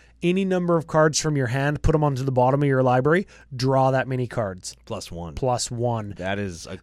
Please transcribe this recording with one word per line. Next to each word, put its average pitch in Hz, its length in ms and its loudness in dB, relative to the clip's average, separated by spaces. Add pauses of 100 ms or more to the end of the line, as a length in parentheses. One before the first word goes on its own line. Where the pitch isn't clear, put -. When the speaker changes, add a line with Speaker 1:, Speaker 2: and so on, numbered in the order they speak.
(240)
Speaker 1:
Any 185 220 0
number 175 320 2
of 147 100 -2
cards 156 320 4
from 156 160 0
your 131 120 0
hand, 139 360 -2
put 156 100 4
'em 151 100 2
onto 135 200 0
the 135 80 0
bottom 131 320 4
of 143 40 2
your 131 140 4
library, 131 460 2 (280)
draw 131 360 2
that 131 160 0
many 127 200 -4
cards. 95 480 -6 (100)
Speaker 2:
Plus 101 260 -10
one. 85 240 -10
Speaker 1:
Plus 123 340 -2
one. 117 480 -4
Speaker 2:
That 98 220 -4
is 92 280 -8
a 92 160 -12